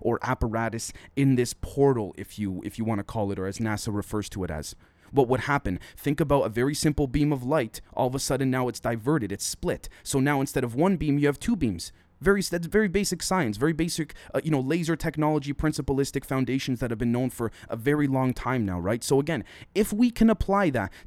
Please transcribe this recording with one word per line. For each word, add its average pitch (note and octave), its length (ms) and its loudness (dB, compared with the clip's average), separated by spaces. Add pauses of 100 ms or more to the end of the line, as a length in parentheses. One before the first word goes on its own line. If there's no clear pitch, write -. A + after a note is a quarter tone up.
or A#2 220 0
apparatus A2+ 680 -2 (240)
in C3+ 200 6
this A#2+ 180 2
portal, B2+ 640 2
if - 220 -12
you, F#2+ 260 -2
if G2+ 140 -8
you A2 60 -2
wanna G#2+ 180 -2
call G2+ 280 -2
it, F#2+ 60 -4
or F#2 80 -4
as G2 140 -6
nasa G#2+ 340 -2
refers G2+ 360 -4
to F#2+ 140 -6
it E2+ 60 -4
as? D2+ 260 -8 (360)
What C3 180 4
would B2+ 120 2
happen? A#2 380 -2 (160)
Think D3+ 240 -2
about C#3 220 4
a F#2+ 80 0
very B2 260 0
simple D3 320 0
beam D3 240 2
of C3+ 100 -2
light. B2 380 -2 (140)
All B2+ 140 0
of B2+ 80 -2
a C#3 40 -2
sudden, C3+ 320 0
now B2+ 160 0
it's A#2+ 140 -6
diverted, A#2 500 0
it's G2 140 -6
split. - 420 -4 (160)
So - 160 0
now C#3 220 2
instead C3+ 240 -2
of A#2 100 -6
one F3 220 4
beam, C#3+ 220 2
you C#3+ 80 4
have C#3+ 120 0
two A#3 160 0
beams. A#2 380 -4 (260)
Very, G3 220 4
that's E3+ 260 -4
very G#3+ 220 2
basic F#3 340 -2
science, C#3+ 320 0
very C#3 160 2
basic, D#3+ 420 -4 (200)
uh, C#3 100 0
you D#3 80 0
know, C#3+ 80 4
laser D#3 380 0
technology, D3+ 560 0
principalistic C#3 720 -2
foundations C3 560 -2
that B2 80 -2
have A2+ 100 -4
been A#2 140 0
known B2 160 0
for A#2 200 -4 (200)
a A2+ 80 -6
very C#3+ 300 2
long C3 260 2
time B2 320 -2
now, F2+ 120 -2
right? G2+ 280 -2
So C#3 140 4
again, D3 260 -2 (280)
if G#3 200 0
we A#3 180 4
can A3+ 180 6
apply G3 420 2
that G#2+ 200 -2 (160)